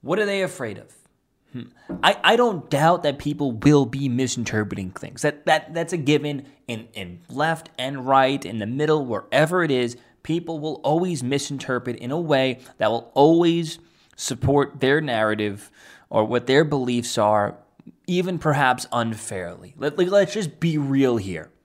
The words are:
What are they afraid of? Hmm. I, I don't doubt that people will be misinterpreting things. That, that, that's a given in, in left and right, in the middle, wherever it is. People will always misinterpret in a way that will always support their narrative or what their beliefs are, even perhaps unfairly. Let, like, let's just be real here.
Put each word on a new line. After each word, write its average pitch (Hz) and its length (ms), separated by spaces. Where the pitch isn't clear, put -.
What 170 180
are 208 60
they 196 160
afraid 120 380
of? - 140
Hmm. 123 80
I, - 200
I 220 120
don't 226 340
doubt 165 340
that 143 160
people 143 340
will 143 320
be 135 240
misinterpreting 110 840
things. - 300
That, 147 240
that, 156 280
that's 165 200
a 180 40
given 143 480
in, 113 260
in 87 360
left 156 480
and 131 280
right, 135 400
in 110 140
the 101 60
middle, 147 400
wherever 147 580
it 151 80
is. 123 260
People 165 360
will 151 240
always 156 400
misinterpret 127 760
in 120 140
a 160 80
way 131 400
that - 120
will - 240
always 165 680
support 139 640
their 139 220
narrative 107 680
or 107 160
what 120 220
their 135 160
beliefs 123 540
are, 107 400
even 180 320
perhaps 139 540
unfairly. 113 840
Let, 147 200
like, 180 120
let's 196 240
just 196 280
be 160 160
real 135 400
here. 92 340